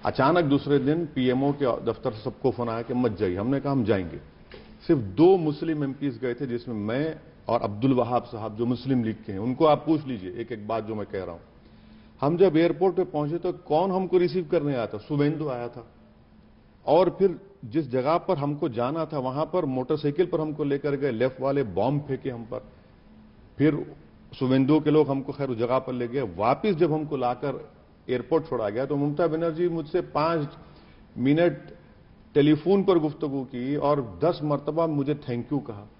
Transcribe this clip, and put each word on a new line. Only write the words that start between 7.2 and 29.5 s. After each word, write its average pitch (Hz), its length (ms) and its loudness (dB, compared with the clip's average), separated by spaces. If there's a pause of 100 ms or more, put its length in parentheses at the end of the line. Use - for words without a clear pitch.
और 117 140 2
अब्दुल 113 320 0
वहाब 120 300 2
साहब, 107 320 -10
जो 117 100 -2
मुस्लिम 123 380 0
लीग 110 120 -2 (100)
के 107 60 -10
हैं, 95 80 -6
उनको 123 260 0
आप 147 200 4
पूछ 156 200 0
लीजिए 95 260 -8
एक 113 200 -8
एक 104 160 -10
बात 113 160 -2
जो 110 120 -6
मैं 104 100 -6
कह 95 180 -6
रहा 87 80 -10
हूं। 85 100 -14 (800)
हम 156 160 0
जब 165 200 6
एयरपोर्ट 170 380 4
पे 185 80 2
पहुंचे 151 340 -2
तो 175 160 -4
कौन 175 380 0
हमको 185 260 2
रिसीव 175 340 2
करने 147 240 0
आया 113 120 -2
था? 107 100 -8
शुभेंदु 147 520 0
आया 120 180 -6
था। 120 200 -14 (1000)
और 170 340 4
फिर 185 200 2 (260)
जिस 120 260 -2
जगह 131 260 2
पर 175 200 0
हमको 147 320 -2
जाना 131 360 -2
था, 151 140 -6
वहां 131 260 -2
पर 165 200 -2
मोटरसाइकिल 147 600 0
पर 165 160 -2
हमको 151 220 -4
लेकर 143 320 -2
गए, 135 160 -2
लेफ्ट 127 300 0
वाले 139 220 0
बॉम्ब 113 380 0
फेंके 135 280 -6
हम 117 140 -10
पर। 113 200 -10 (920)
फिर 147 380 0 (440)
शुभेंदु 131 400 4
के 151 100 0
लोग 147 200 4
हमको 139 220 -4
खैर 139 180 -4
उस 120 80 -4
जगह 120 220 2
पर 127 140 -6
ले 120 140 -4
गए। 131 140 -4
वापिस 120 540 0
जब 156 180 2
हमको 151 240 -4
लाकर 123 540 -4 (380)
एयरपोर्ट 135 400 0
छोड़ा 113 200 -2
गया, 120 160 -2
तो 143 100 -2
ममता 147 320 0
बनर्जी 165 420 0